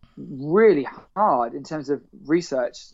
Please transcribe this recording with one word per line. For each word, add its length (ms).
really 680
hard 380
in 100
terms 280
of 100
research, 680